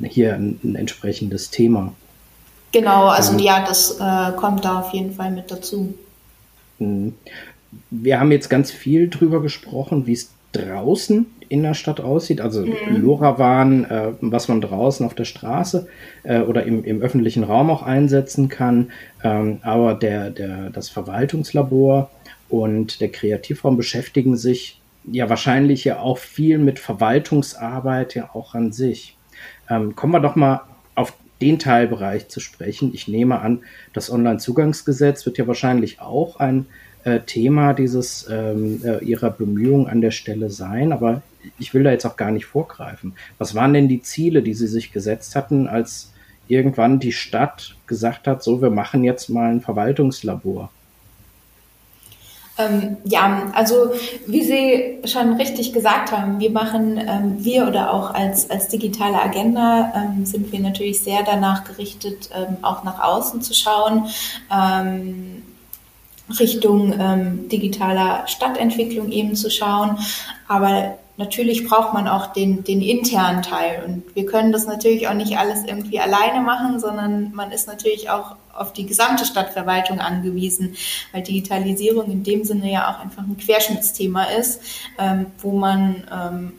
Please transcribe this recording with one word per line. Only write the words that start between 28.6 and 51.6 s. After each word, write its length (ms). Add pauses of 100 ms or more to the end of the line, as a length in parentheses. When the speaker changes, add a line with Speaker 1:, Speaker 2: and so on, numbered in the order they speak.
Speaker 1:
sich. 440 (540)
Ähm, 260
kommen 160
wir 80
doch 160
mal 260 (320)
auf 200 (260)
den 180
Teilbereich 720
zu 120
sprechen. 540
Ich 120
nehme 340
an, 200 (320)
das 180
Onlinezugangsgesetz 1120
wird 140
ja 80
wahrscheinlich 540
auch 400
ein, 260 (380)
äh, 160
Thema 540
dieses, 560
ähm, 540
äh, 200
Ihrer 260
Bemühungen 560
an 140
der 100
Stelle 400
sein, 420
aber 300 (360)
ich 140
will 120
da 60
jetzt 140
auch 120
gar 140
nicht 160
vorgreifen. 680 (240)
Was 160
waren 180
denn 160
die 140
Ziele, 400
die 120
Sie 120
sich 260
gesetzt 440
hatten, 320
als 440 (360)
irgendwann 500
die 140
Stadt 640 (100)
gesagt 400
hat, 160
so, 180
wir 100
machen 340
jetzt 260
mal 200
ein 100
Verwaltungslabor? 1120 (1900)